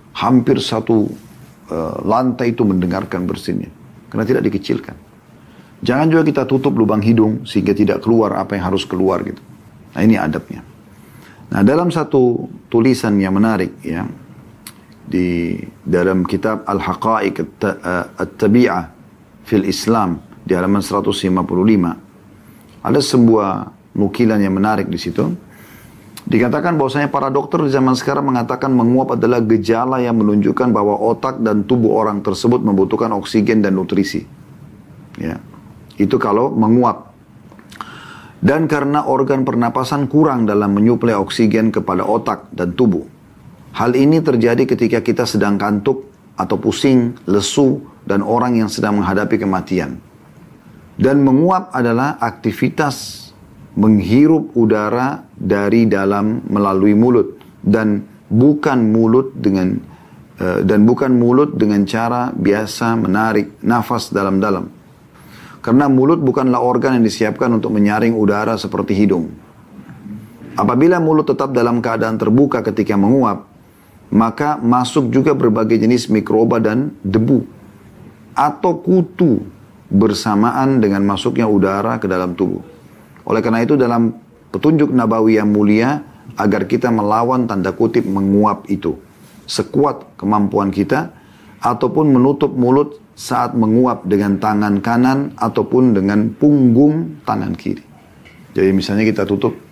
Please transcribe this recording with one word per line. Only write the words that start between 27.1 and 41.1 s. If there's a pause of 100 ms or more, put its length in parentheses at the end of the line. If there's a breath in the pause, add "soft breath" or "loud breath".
dokter
di
zaman
sekarang
mengatakan
menguap
adalah
gejala
yang
menunjukkan
bahwa
otak
dan
tubuh
orang
tersebut
membutuhkan
oksigen
dan
nutrisi. (880)
Ya. (560)
Itu
kalau
menguap. (1300 loud breath)
Dan
karena
organ
pernapasan
kurang
dalam
menyuplai